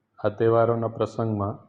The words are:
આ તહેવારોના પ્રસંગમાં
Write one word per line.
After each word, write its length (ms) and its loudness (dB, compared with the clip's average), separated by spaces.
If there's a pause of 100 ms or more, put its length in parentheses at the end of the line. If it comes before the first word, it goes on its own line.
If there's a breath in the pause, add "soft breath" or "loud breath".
(180)
આ 100 -2
તહેવારોના 600 2
પ્રસંગમાં 680 -4 (140)